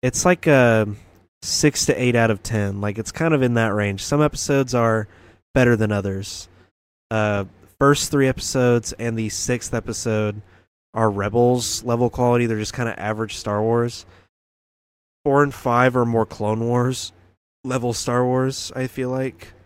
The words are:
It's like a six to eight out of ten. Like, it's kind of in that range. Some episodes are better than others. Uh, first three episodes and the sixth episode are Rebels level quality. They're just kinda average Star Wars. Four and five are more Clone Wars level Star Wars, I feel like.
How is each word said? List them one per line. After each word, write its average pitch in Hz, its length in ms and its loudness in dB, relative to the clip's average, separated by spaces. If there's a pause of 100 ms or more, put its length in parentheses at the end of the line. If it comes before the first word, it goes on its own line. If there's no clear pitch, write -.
It's - 220 -2
like 180 220 2
a 117 420 4 (540)
six - 440 0
to 127 160 0
eight 123 140 2
out 113 140 4
of 101 120 -2
ten. 101 380 -4
Like, 104 160 -4
it's 110 160 -8
kind 160 220 0
of 135 80 2
in 120 120 2
that 113 200 2
range. 101 280 -2
Some 147 200 0
episodes 139 520 0
are 113 340 0 (460)
better 120 220 6
than 107 140 0
others. 98 580 -6 (640)
Uh, 104 360 0 (320)
first 143 320 4
three 139 180 2
episodes 123 680 0
and 113 240 -6
the 110 120 -2
sixth - 420 -4
episode 107 680 -4 (520)
are 110 160 2
Rebels 117 720 0
level 120 280 0
quality. 120 360 2
They're 110 120 -2
just 107 160 -6
kinda 117 260 -6
average 107 360 -4
Star 104 260 -2
Wars. 117 440 -2 (1160)
Four 143 180 4
and 143 100 2
five 123 440 2
are 120 80 4
more 113 220 2
Clone 110 400 -4
Wars 123 460 -2 (520)
level 123 280 -2
Star 123 320 -2
Wars, 131 520 -2
I 131 100 -4
feel 127 220 -6
like. 131 460 -8 (120)